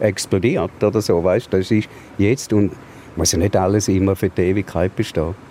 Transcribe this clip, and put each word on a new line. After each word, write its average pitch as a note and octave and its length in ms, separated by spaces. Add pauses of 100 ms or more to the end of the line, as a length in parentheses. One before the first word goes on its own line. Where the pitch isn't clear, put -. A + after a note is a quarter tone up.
explodiert G2+ 840
oder G#2 180
so, E2+ 240
weißt, F#2 260
das F#2+ 200
ist G#2+ 180 (300)
jetzt G#2+ 340
und G#2 200 (440)
muss E2 160
ja E2 60
nicht G2 180
alles G2 320
immer F#2+ 280
für G2+ 120
die F#2 140
Ewigkeit F#2 520
bestehen. E2+ 400 (160)